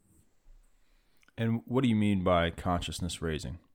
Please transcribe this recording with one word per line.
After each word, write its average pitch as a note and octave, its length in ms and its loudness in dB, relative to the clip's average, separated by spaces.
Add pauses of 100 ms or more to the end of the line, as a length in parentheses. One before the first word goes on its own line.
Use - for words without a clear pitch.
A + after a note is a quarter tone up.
(1400)
And A2+ 260 0
what B2+ 180 0
do B2+ 60 2
you A2 80 4
mean G#2 260 2
by E2+ 280 4
consciousness F2 720 -4
raising? D2+ 360 -6 (160)